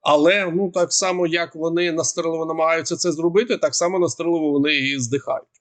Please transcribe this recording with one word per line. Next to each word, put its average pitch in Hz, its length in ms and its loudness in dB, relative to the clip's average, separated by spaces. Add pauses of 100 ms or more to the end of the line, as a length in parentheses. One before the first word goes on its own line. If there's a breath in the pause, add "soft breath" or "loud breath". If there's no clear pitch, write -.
але, 165 540 4
ну, 185 160 0
так 175 220 0
само, 180 340 0
як 170 280 -2
вони 165 380 -2
на 160 120 -2
Стрелово 165 420 -4
намагаються 160 500 0
це 175 160 -2
зробити, 175 440 0
так 147 180 0
само 180 240 0
на 175 100 2
Стрелово 165 420 -2
вони 143 240 2
і 139 260 -2
здихають. - 480 -6 (120)